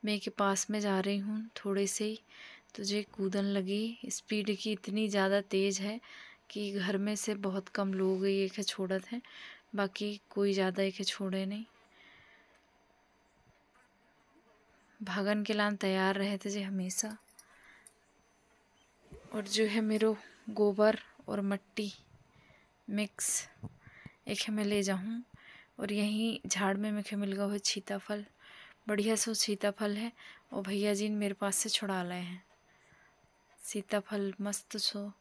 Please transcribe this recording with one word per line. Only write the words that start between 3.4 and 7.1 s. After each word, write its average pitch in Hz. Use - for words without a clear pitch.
लगी। 202
स्पीड 214
की 214
इतनी 208
ज़्यादा 196
तेज 196
है 214
कि 202
घर 196
में 208